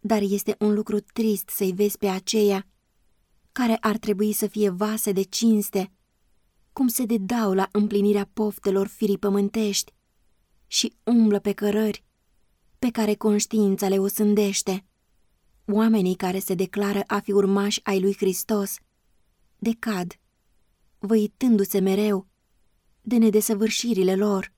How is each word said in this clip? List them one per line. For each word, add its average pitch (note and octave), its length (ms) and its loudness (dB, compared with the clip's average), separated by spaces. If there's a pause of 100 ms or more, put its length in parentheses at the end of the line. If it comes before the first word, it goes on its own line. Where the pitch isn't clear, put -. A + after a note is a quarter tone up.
Dar G#3+ 220 0
este G3+ 360 -2
un G#3 160 0
lucru G#3 260 -2
trist G#3+ 480 -4
să-i F#3+ 240 -4
vezi G3+ 260 -2
pe G3+ 100 -2
aceia G3 580 0 (840)
care A3+ 240 0
ar A3 220 -2
trebui G#3+ 340 -2
să G#3+ 140 -4
fie G#3 220 0
vase G#3 440 -4
de F#3+ 100 0
cinste, G3+ 720 0 (800)
cum B3+ 160 0
se B3 160 -2
dedau G#3+ 480 0
la F#3+ 200 0
împlinirea G3+ 600 2
poftelor G3+ 540 -2
firii G3+ 320 -2
pământești G3+ 760 -2 (760)
și - 380 -4
umblă A3 340 4
pe G3+ 140 -2
cărări G#3 520 -2 (760)
pe B3 120 0
care G#3+ 240 0
conștiința G#3 760 0
le G3 100 2
osândește. G3+ 880 0 (800)
Oamenii G#3 480 2
care F#3 240 -4
se G3 160 -4
declară G3+ 520 -2
a G#3 140 -2
fi G#3 120 -6
urmași G3+ 520 2
ai G3 160 0
lui G3 160 0
Hristos G3 600 -2 (840)
decad, G3+ 640 -6 (800)
văitându-se G#3 800 2
mereu F#3+ 500 0 (720)
de A#3 160 -2
nedesăvârșirile G#3+ 1000 2
lor G3 420 0